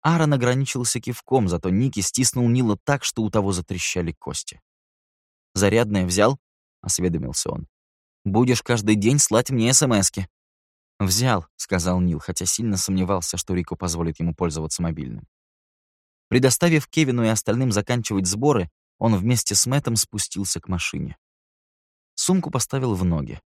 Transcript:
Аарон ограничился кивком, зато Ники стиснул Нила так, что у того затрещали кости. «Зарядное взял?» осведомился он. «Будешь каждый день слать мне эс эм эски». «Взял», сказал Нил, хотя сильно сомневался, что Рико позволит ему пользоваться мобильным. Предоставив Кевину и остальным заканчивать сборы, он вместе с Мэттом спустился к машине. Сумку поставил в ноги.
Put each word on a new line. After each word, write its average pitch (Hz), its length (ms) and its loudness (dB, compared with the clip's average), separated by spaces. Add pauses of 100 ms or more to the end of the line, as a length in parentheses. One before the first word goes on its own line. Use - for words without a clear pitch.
Аарон 160 320 4
ограничился 123 640 0
кивком, 123 480 0
зато 87 220 0
Ники 107 300 0
стиснул 123 460 0
Нила 117 380 2
так, 143 200 0
что - 180 -4
у 104 80 -2
того 98 220 0
затрещали 87 600 -4
кости. - 480 -12 (960)
«Зарядное 101 500 2
взял?» 104 340 2 (440)
осведомился 82 680 -4
он. - 160 -8 (580)
«Будешь 117 380 2
каждый 107 340 2
день 113 220 4
слать 123 320 2
мне 120 200 2
эс 127 100 4
эм 123 180 2
эски». 95 300 -2 (680)
«Взял», 101 480 0 (100)
сказал 90 440 0
Нил, 87 180 2
хотя 92 260 -8
сильно 110 320 -2
сомневался, 92 640 -2
что - 160 -4
Рико 87 220 -4
позволит 82 440 -4
ему 82 140 -2
пользоваться 80 480 -4
мобильным. 73 440 -6 (1000)
Предоставив 147 580 4
Кевину 127 380 0
и 110 40 2
остальным 113 440 0
заканчивать 104 540 -2
сборы, 110 440 0 (280)
он 110 180 2
вместе 110 380 0
с - 120 2
Мэттом 123 300 -2
спустился - 640 -4
к - 80 -18
машине. - 480 -6 (960)
Сумку - 360 0
поставил 127 440 -2
в 92 100 0
ноги. 76 440 -2